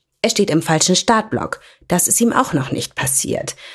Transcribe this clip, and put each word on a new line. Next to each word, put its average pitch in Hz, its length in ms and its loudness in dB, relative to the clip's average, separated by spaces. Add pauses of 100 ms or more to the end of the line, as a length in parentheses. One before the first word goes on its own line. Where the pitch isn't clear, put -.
(200)
er 226 100 0
steht 202 200 0
im 160 120 2
falschen 165 320 2
Startblock. - 680 0 (280)
Das 175 180 2
ist - 140 0
ihm 233 120 2
auch - 200 0
noch 135 180 0
nicht - 240 -6
passiert. - 640 -4 (180)